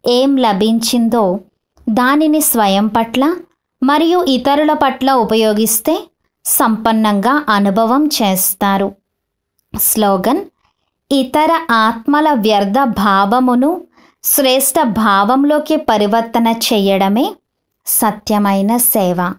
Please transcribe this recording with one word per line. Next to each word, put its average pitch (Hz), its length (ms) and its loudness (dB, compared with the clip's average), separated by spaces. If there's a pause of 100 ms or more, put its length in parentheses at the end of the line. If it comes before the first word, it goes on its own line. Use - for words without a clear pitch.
ఏం 262 300 2
లభించిందో 226 1000 0 (500)
దానిని 294 520 2
స్వయం 208 460 0
పట్ల 233 480 -2 (480)
మరియు 330 400 2
ఇతరుల 285 500 0
పట్ల 269 380 0
ఉపయోగిస్తే 226 920 0 (420)
సంపన్నంగా 220 1040 0
అనుభవం 220 580 2
చేస్తారు. 196 880 -2 (840)
స్లోగన్, 214 640 0 (680)
ఇతర 311 600 0
ఆత్మల 240 640 0
వ్యర్థ 202 500 0
భావమును 240 960 0 (420)
శ్రేష్ఠ 262 600 0
భావంలోకి 247 920 2
పరివర్తన 226 720 0
చేయడమే 214 880 0 (500)
సత్యమైన 208 920 -2
సేవ. 185 600 -2